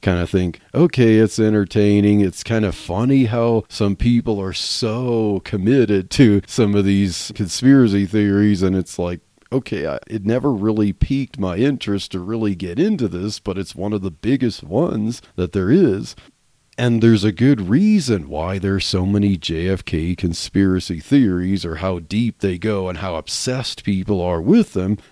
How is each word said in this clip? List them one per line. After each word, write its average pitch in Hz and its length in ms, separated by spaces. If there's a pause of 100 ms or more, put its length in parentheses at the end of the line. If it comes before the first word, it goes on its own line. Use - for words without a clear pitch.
kinda 87 260
think, 92 320 (160)
"Okay, 123 400
it's 110 240
entertaining." 104 800
It's 95 240
kind 110 220
of 87 100
funny 127 500
how 117 440
some 101 260
people 117 440
are 95 140
so 110 920
committed 104 680
to 104 340
some 104 300
of 101 100
these 98 480
conspiracy 107 720
theories, 101 560
and 95 140
it's 90 240
like, 87 220 (280)
okay, 107 380
I, 69 100 (100)
it 107 180
never 127 260
really 107 400
piqued 135 480
my 90 160
interest 110 560
to 92 80
really 107 340
get 90 240
into 170 300
this, 90 320
but 95 180
it's 95 160
one 104 200
of 101 80
the 95 100
biggest 123 500
ones 110 600 (160)
that 90 160
there 98 180
is. 123 460 (600)
And 117 240
there's 113 220
a 107 80
good 113 380
reason 135 580
why 82 320
there's 98 260
so 92 200
many 101 320
J 82 320
F 95 160
K 85 300
conspiracy 92 840
theories, 95 640
or 82 120
how 90 240
deep 104 400
they 95 180
go 95 320
and 87 80
how 90 180
obsessed - 720
people 98 340
are 87 220
with 202 320
them, 95 240 (140)